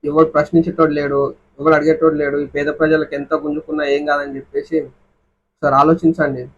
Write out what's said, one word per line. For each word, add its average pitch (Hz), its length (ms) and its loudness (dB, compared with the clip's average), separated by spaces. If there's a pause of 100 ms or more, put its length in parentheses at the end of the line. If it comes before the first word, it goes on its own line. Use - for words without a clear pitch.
ఎవరు 156 220 4
ప్రశ్నించేటోడు 160 640 2
లేడు, 139 440 -2 (260)
ఎవరు 156 140 4
అడిగేటోడు 156 400 2
లేడు, 143 240 -2
ఈ 143 80 -4
పేద 143 200 -4
ప్రజలకు 156 480 0
ఎంత 139 200 -6
గుంజుకున్నా 151 500 -4
ఏం 143 220 0
కాదని 143 300 -4
చెప్పేసి 143 440 -4
ఒకసారి - 960 -8
ఆలోచించండి. 147 840 2